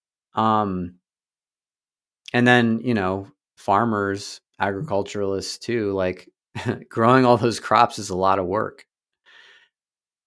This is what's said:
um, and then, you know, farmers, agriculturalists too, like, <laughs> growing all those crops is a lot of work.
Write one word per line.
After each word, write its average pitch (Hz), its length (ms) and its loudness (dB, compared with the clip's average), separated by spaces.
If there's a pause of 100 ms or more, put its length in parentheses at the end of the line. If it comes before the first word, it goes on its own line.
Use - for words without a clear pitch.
(340)
um, 104 640 -2 (1400)
and 123 140 2
then, 117 340 4
you 123 120 -2
know, 98 340 -2 (300)
farmers, 101 840 0 (200)
agriculturalists 98 1000 -4
too, 110 320 -4
like, 92 380 -4 (260)
<laughs> - 340 -6
growing 123 360 4
all 120 120 6
those 113 220 -2
crops 113 400 2
is 98 100 -8
a 95 60 -6
lot 95 240 2
of 92 60 -2
work. 104 400 -6 (1400)